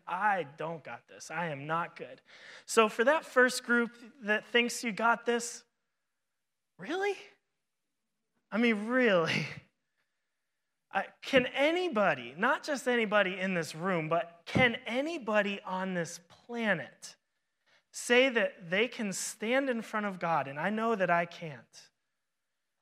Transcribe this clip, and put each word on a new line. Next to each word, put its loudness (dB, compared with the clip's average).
"I -2
don't -10
got -16
this, -18
I -4
am -8
not -4
good." -14
So 4
for -2
that 4
first 2
group 0
that 0
thinks 0
you -4
got 0
this, -4
really? -4
I -2
mean, 2
really? 4
I, -2
can 4
anybody, 2
not 2
just -4
anybody 2
in -2
this -2
room, -2
but -2
can 4
anybody -2
on -4
this -4
planet -4
say 4
that -2
they 2
can -6
stand -2
in -4
front -4
of -4
God, 0
and -8
I 0
know 0
that 2
I 2
can't. -14